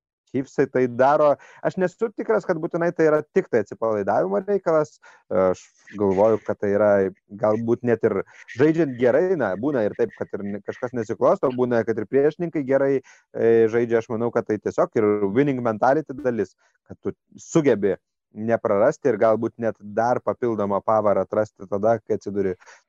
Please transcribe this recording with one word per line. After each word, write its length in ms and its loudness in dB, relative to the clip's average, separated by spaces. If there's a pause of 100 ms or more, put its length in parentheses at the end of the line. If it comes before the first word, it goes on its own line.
(340)
Chiefsai 340 -2
tai 200 0
daro. 460 2 (260)
Aš 160 -4
nesu 320 -4
tikras, 400 -4
kad 140 -2
būtinai 320 -2
tai 160 2
yra 140 2
tik 280 -4
tai 140 2
atsipalaidavimo 720 -2
reikalas. 540 -2 (340)
Aš 360 0 (340)
galvoju, 460 2
kad 180 -6
tai 100 -2
yra 200 4 (380)
galbūt 540 -2
net 240 0
ir 140 0 (320)
žaidžiant 420 0
gerai, 400 2
na, 200 -2
būna 280 -2
ir 140 -4
taip, 180 -2
kad 160 -12
ir 140 -8
ne-, 180 -8
kažkas 320 -10
nesiklosto, 560 0
būna, 320 0
kad 160 0
ir 80 -6
priešininkai 560 -2
gerai, 300 2 (400)
e, 180 2 (160)
žaidžia. 320 0
Aš 140 -8
manau, 180 -4
kad 160 -2
tai 80 0
tiesiog 400 -2
ir 140 2 (160)
winning 340 0
mentality 560 0
dalis, 400 -4 (280)
kad 180 -20
tu 140 -6 (180)
sugebi 640 0 (380)
neprarasti 760 0
ir 80 0
galbūt 400 0
net 180 -4
dar 460 -2
papildomą 560 -2
pavarą 460 2
atrasti 420 -4
tada, 320 0
kai 160 -4
atsiduri 380 -4 (360)